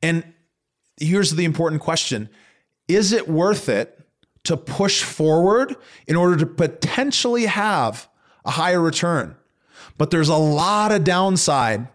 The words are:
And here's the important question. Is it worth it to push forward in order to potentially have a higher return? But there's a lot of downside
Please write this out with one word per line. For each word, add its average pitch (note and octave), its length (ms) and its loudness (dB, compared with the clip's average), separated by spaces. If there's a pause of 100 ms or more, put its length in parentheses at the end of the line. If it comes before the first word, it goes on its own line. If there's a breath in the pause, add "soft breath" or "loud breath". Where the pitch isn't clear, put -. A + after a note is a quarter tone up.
And E3 220 -2 (720)
here's F3+ 340 0
the E3 140 0
important D#3 360 -2
question. A#2+ 480 -4 (580 soft breath)
Is G3 260 2
it A3 160 -2
worth F3 400 0
it G#2 300 -2 (440)
to E3 140 -2
push - 460 -2
forward F#3+ 720 2 (320 loud breath)
in D#3 80 0
order F3 220 4
to D#3 80 2
potentially A#3+ 1000 -2
have F#3 640 -2 (360 soft breath)
a - 80 -6
higher E3+ 300 0
return? D#3+ 540 -2 (640 loud breath)
But D3+ 140 0
there's D#3+ 180 2
a E3 60 2
lot E3+ 560 2
of G3+ 120 2
downside D3 920 0